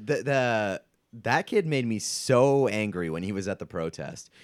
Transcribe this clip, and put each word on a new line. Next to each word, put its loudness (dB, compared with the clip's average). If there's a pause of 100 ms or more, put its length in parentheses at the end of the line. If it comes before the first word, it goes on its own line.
the, -2
the, 0 (400)
that 0
kid 0
made 0
me 0
so 4
angry -2
when -4
he -4
was -4
at -4
the -8
protest. -8 (140)